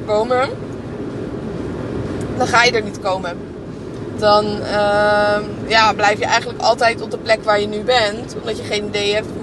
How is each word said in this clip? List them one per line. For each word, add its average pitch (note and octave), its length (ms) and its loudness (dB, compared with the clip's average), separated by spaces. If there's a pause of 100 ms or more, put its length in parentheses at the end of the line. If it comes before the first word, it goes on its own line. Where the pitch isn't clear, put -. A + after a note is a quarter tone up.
komen, A#3+ 440 2 (1900)
dan B3 100 2
ga A#3 160 6
je A#3+ 80 6
er A3 120 0
niet G#3 160 -8
komen. F#3 380 -2 (800)
Dan, G#3+ 260 6
ehm, G#3 960 2 (240)
ja, A3 260 6
blijf G#3 260 2
je G#3 60 0
eigenlijk A#3 360 0
altijd A3+ 400 4
op G#3+ 100 -6
de A#3+ 60 -6
plek A3 260 0
waar G#3 160 4
je G#3 80 0
nu G#3+ 160 -4
bent, A3+ 560 0
omdat A3+ 180 -6
je - 60 -8
geen G#3 220 -4
idee G3+ 280 0
hebt G#3+ 140 -2 (160)